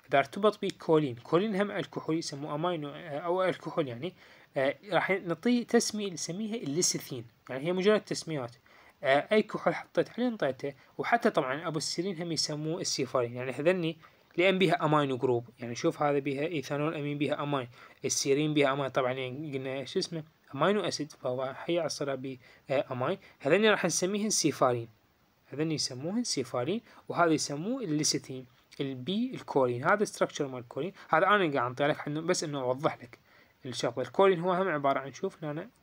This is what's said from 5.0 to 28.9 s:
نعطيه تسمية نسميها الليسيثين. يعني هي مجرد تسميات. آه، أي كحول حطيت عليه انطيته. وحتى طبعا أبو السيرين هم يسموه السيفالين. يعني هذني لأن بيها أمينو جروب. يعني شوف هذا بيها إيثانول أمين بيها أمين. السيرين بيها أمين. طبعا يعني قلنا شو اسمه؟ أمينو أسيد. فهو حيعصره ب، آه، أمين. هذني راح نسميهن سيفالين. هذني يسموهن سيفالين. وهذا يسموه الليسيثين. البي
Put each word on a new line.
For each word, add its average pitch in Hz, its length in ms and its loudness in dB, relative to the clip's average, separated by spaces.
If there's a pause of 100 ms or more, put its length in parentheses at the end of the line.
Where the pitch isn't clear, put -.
نعطيه 196 560 0
تسمية 208 460 0
نسميها 202 420 -6
الليسيثين. 151 720 -2 (260)
يعني 135 160 -6
هي 180 60 0
مجرد 196 280 4
تسميات. 147 560 -6 (460)
آه، 139 300 4
أي 214 100 6
كحول - 320 0
حطيت - 360 -2
عليه 247 180 -2
انطيته. 143 460 -4 (240)
وحتى - 320 2
طبعا 147 380 -2
أبو 156 100 -2
السيرين 175 440 -4
هم 170 100 -4
يسموه 156 480 -2
السيفالين. 127 540 -2
يعني 127 180 -6
هذني 165 440 2 (400)
لأن 190 220 4
بيها 175 260 2
أمينو 147 320 4
جروب. 120 320 0 (100)
يعني 120 160 -8
شوف 156 280 -2
هذا 143 160 2
بيها 139 280 -4
إيثانول 151 480 -4
أمين 147 240 -4
بيها 147 240 -2
أمين. 139 260 -2 (360)
السيرين 147 500 2
بيها 139 180 4
أمين. 139 160 -2
طبعا 127 240 0
يعني 135 400 -6
قلنا 131 320 -6
شو 156 140 -4
اسمه؟ 165 260 -4 (300)
أمينو 185 260 2
أسيد. 151 320 -4
فهو 131 420 -4
حيعصره 151 600 -2
ب، 131 240 -8 (320)
آه، 135 220 0
أمين. 131 260 -2 (200)
هذني 202 320 6
راح 196 140 2
نسميهن 196 460 0
سيفالين. 123 580 2 (580)
هذني 156 280 -2
يسموهن 156 500 -4
سيفالين. 135 560 -2 (280)
وهذا 165 240 4
يسموه 160 500 -2
الليسيثين. 143 640 -2 (340)
البي 170 540 -4